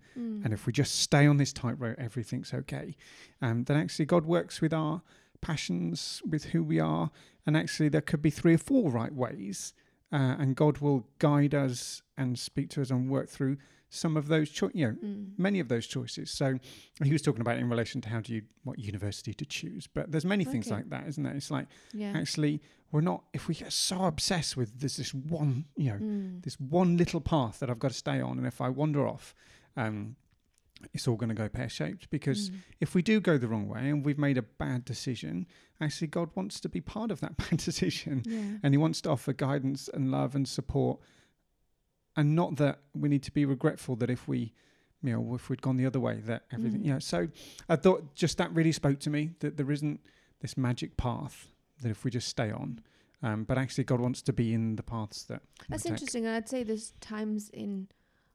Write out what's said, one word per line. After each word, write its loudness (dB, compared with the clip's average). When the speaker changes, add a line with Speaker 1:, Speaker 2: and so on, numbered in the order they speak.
Speaker 1:
Mm. -4
Speaker 2:
And 0
if -4
we 0
just 2
stay 6
on 8
this 2
tightrope, -4
everything's -6
okay. -6
Um, 0
that 2
actually 0
God 4
works 0
with 2
our -2
passions, -4
with -2
who 2
we 2
are. 0
And 4
actually 2
there 4
could -2
be 4
three 6
or 8
four 4
right 0
ways. -4
Uh, 4
and 2
God 4
will 2
guide 6
us -2
and 0
speak -4
to -2
us -2
and 0
work 0
through 0
some 0
of 0
those 4
choi-, -2
you 2
know, -2
Speaker 1:
Mm. -8
Speaker 2:
many 2
of -2
those 0
choices. -6
So 0
he 6
was 2
talking 2
about 2
in 0
relation 0
to -8
how -2
do -6
you, -4
what -8
university -6
to -6
choose. -8
But -4
there's 0
many 2
things -2
Speaker 1:
Okay. -2
Speaker 2:
like -6
that, -6
isn't -4
there? -2
It's -6
like, -2
Speaker 1:
Yeah. -6
Speaker 2:
actually, 0
we're 2
not, 0
if -8
we 0
get -10
so 0
obsessed 0
with -2
there's -2
this -6
one, 0
you 2
know, -2
Speaker 1:
Mm. -4
Speaker 2:
this -8
one 4
little 4
path 0
that -4
I've -4
gotta 0
stay -2
on, -2
and -2
if -6
I 0
wander 2
off, -10
um, -4
it's -6
all 4
gonna -2
go -2
pear-shaped. -6
Because -2
Speaker 1:
Mm. -10
Speaker 2:
if -2
we 4
do 4
go 4
the 0
wrong -2
way -2
and 0
we've 2
made 4
a 0
bad -4
decision, -4
actually -2
God -4
wants -6
to -6
be -6
part -6
of -4
that -8
<laughs> -4
bad 4
decision. -2
Speaker 1:
Yeah. -4
Speaker 2:
And 6
he 8
wants 2
to -2
offer 0
guidance -2
and 0
love 0
and 2
support. 0
And 6
not 2
that 2
we 0
need 4
to -12
be 4
regretful 0
that 0
if -4
we, -2
you 0
know, -2
if -8
we'd -4
gone 2
the 4
other 0
way, 0
that -6
everything, -2
Speaker 1:
Mm. 0
Speaker 2:
you 2
know. 0
So -2
I 4
thought 6
just 2
that 2
really 6
spoke 4
to -2
me, 0
that -2
there 0
isn't 0
this -8
magic 0
path, -4
that 0
if -4
we 0
just -4
stay -2
on, -6
um, 0
but 0
actually -2
God 2
wants 0
to 0
be 2
in 0
the -6
paths -8
that -10
we -20
Speaker 1:
That's -6
Speaker 2:
take. -2
Speaker 1:
interesting. -4
And -2
I'd -4
say -4
there's -6
times -6
in -8